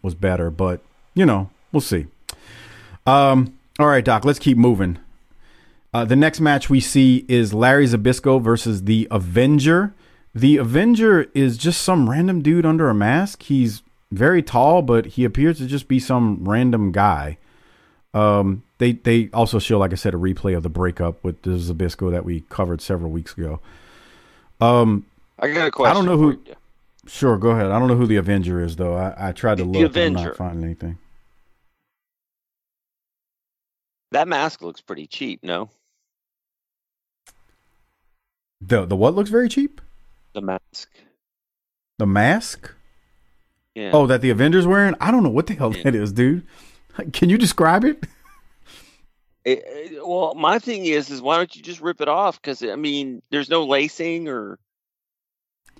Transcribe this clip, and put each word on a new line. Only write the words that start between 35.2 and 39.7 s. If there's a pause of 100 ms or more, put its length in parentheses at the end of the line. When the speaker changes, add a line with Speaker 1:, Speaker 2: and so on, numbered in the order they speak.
Speaker 2:
no? (3000)
Speaker 1:
The,
the
what
looks
very
cheap? (520)